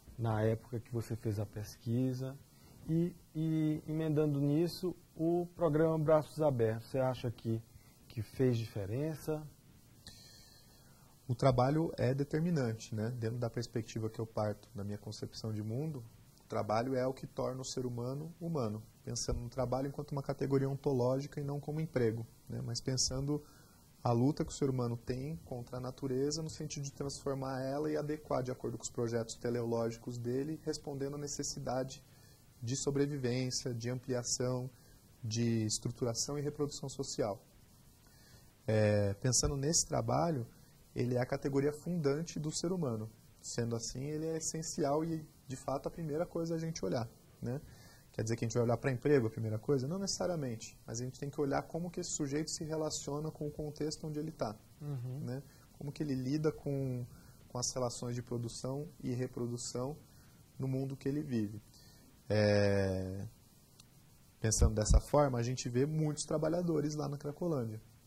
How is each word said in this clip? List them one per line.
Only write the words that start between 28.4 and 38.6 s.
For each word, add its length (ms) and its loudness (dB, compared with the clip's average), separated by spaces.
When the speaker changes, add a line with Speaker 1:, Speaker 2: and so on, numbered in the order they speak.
Speaker 2:
de 100 -2
acordo 260 -4
com 60 -10
os 60 -6
projetos 460 0
teleológicos 840 -2
dele, 460 -2
respondendo 520 -4
à 40 -8
necessidade 840 -4
de 140 0
sobrevivência, 960 0
de 160 -4
ampliação, 800 -2
de 440 2
estruturação 760 -2
e 20 -2
reprodução 460 -2
social. 560 -2